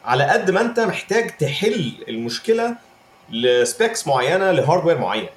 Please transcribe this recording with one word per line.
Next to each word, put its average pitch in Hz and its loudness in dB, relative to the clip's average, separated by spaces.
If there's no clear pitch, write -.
على 127 2
قد 190 2
ما 185 2
انت 233 0
محتاج 226 -2
تحل 156 -2
المشكلة 220 -2
لسبيكس 123 0
معينة 156 2
لهاردوير 160 2
معين. 101 -4